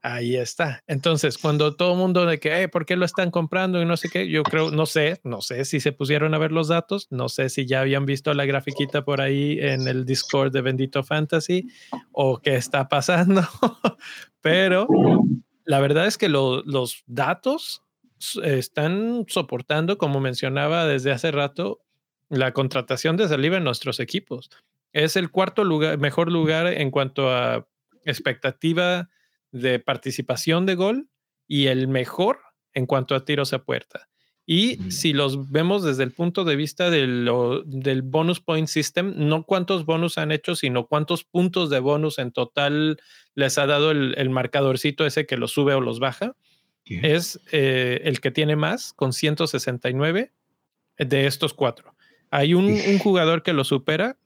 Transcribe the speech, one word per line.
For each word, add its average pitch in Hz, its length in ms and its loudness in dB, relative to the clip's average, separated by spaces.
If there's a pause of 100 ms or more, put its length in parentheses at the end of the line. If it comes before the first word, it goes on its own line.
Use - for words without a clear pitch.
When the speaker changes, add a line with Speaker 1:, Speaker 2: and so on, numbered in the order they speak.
Speaker 1:
Ahí 120 360 -4
está. 127 500 -4
Entonces, 151 500 0
cuando 151 380 0
todo 180 160 2
el 175 60 2
mundo 180 280 4
de 160 140 0
que, 165 240 0
"Eh, 175 60 -2
¿por 170 160 -4
qué 180 100 0
lo 180 80 2
están 175 280 0
comprando?" 180 500 0
y 170 40 2
no 170 120 0
sé 175 120 -6
qué, 180 200 -4
yo 156 140 0
creo, 160 280 0
no 151 140 2
sé, 156 400 0
no 113 160 -6
sé 131 240 -6
si 143 160 -2
se 147 100 0
pusieron 147 420 0
a 156 40 0
ver 156 160 -2
los 160 160 0
datos, 170 400 -2
no 123 180 -4
sé 131 220 -2
si 135 160 -4
ya 131 160 0
habían 139 240 0
visto 139 280 -2
la 143 120 0
grafiquita 139 580 -2
por 139 160 0
ahí 139 400 0
en 131 300 0
el 127 160 -2
Discord 135 480 0
de 135 80 0
Bendito 131 420 -2
Fantasy 160 640 0 (460)
o 135 260 2
qué 139 160 2
está 135 320 0
pasando, 180 540 4
<laughs> - 580 -2 (420)
pero 185 460 2 (760)
la 139 160 4
verdad 147 260 4
es 220 100 -2
que 202 120 2
lo, 135 340 2
los 131 420 -4
datos - 800 -4 (380)
s-, - 180 -8 (180)
están 196 680 -2
soportando, 156 680 -2
como 139 240 0
mencionaba 139 680 -2
desde 139 240 0
hace 131 200 0
rato, 147 500 -4 (480)
la 131 240 0
contratación 135 640 -2
de 208 100 2
Saliba 151 300 2
en 175 80 -2
nuestros 127 340 -4
equipos. 123 500 -8 (440)
Es 151 240 2
el 180 120 0
cuarto 190 360 0
lugar, 156 320 2
mejor 147 340 0
lugar 160 360 2
en 151 220 -2
cuanto 135 420 0
a 120 360 -2 (380)
expectativa 165 1040 -2 (420)
de 127 280 0
participación 139 840 -2
de 190 100 0
gol 214 320 0 (400)
y 139 200 0
el 131 200 2
mejor 135 520 -2 (340)
en 127 120 -2
cuanto 135 300 0
a 131 100 -2
tiros 143 280 -2
a 131 100 -6
puerta. - 440 -8 (380)
Y 202 340 2
Speaker 2:
Ujú. 185 120 -6
Speaker 1:
si 156 220 0
los 139 380 -2
vemos 175 320 0
desde 135 200 0
el 123 80 -2
punto 175 320 -2
de 165 120 2
vista 165 340 -2
de 151 180 2
lo, 123 560 0
del 135 380 -2
bonus 160 380 0
point 160 280 -2
system, 175 480 -2
no 151 280 0
cuántos 185 420 0
bonus 165 320 0
han 156 140 -2
hecho, 156 240 -2
sino 123 320 -2
cuántos 151 360 0
puntos 175 460 0
de 139 100 2
bonus 147 400 0
en 123 120 -6
total 147 680 0 (360)
les 139 240 2
ha 143 80 4
dado 147 240 4
el, 139 260 0
el 135 140 0
marcadorcito 135 760 0
ese 147 220 0
que 127 100 -2
los 120 140 -4
sube 139 240 4
o 135 60 2
los 117 180 -2
baja. 135 360 -4 (480)
Speaker 2:
¿Qué? 90 200 -8
Speaker 1:
Es, 165 360 0 (120)
eh, 131 540 2
el 143 160 -2
que 131 100 -2
tiene 151 240 0
más, 156 380 -2
con 131 200 -2
ciento 151 340 0
sesenta 127 420 -4
y 123 40 -4
nueve 165 380 -2 (640)
de 139 300 0
estos 139 260 -2
cuatro. - 420 -4 (360)
Hay 143 220 0
un, 190 180 2
Speaker 2:
Uf. 208 160 -2
Speaker 1:
un 202 120 2
jugador 170 440 0
que 180 100 -2
lo 139 100 0
supera 160 640 -2